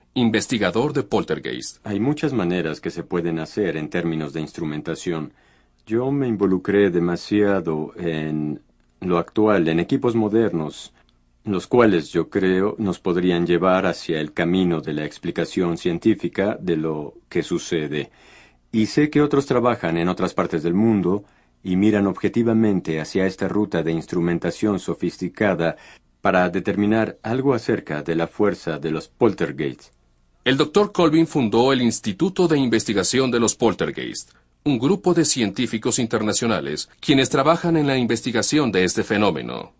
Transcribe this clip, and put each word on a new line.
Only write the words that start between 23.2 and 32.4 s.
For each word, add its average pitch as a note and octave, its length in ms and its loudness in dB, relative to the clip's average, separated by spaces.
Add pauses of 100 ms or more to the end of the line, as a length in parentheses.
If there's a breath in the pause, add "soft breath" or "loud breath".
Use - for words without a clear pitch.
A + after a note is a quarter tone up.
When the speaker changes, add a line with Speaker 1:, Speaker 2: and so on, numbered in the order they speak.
Speaker 2:
esta F#2+ 220 -4
ruta F#2+ 340 0
de E2 100 -2
instrumentación F2 840 -2
sofisticada F2 1000 -2 (440 loud breath)
para F2+ 300 2
determinar G#2 720 0
algo C3 320 0
acerca G#2 480 -2
de D#2+ 120 -4
la E2 120 0
fuerza F2 520 -2
de D#2 120 -6
los D#2 180 -6
poltergeist. D2+ 840 -2 (520)
Speaker 1:
El C3 120 4
doctor G#3 360 2
Colvin D#3+ 340 4
fundó B2 460 2
el B2+ 100 2
Instituto D#3 680 0